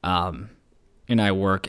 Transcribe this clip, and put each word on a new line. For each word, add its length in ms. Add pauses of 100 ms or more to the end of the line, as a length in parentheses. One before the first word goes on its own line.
um, 480 (580)
and 140
I 100
work 360